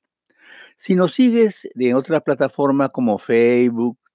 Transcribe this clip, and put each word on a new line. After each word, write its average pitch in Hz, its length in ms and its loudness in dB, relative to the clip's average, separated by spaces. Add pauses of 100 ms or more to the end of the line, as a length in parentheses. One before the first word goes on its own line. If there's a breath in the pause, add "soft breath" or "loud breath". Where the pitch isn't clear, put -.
(760 loud breath)
Si - 180 -4
nos 180 200 0
sigues 233 600 0
de 123 200 0
otras 147 280 -2
plataformas 139 680 -2
como 113 280 -2
Facebook, 120 800 0 (160)